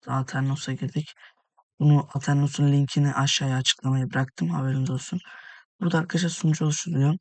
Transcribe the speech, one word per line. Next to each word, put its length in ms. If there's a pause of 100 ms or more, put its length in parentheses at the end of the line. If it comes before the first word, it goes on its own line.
Aternos'a 640
girdik. 400 (680)
Bunu 360
Aternos'un 580
linkini 420
aşağıya 420
açıklamaya 540
bıraktım. 400
Haberiniz 400
olsun. 300 (600)
Burada 180
arkadaşlar 300
sunucu 360
oluşturuyor. 560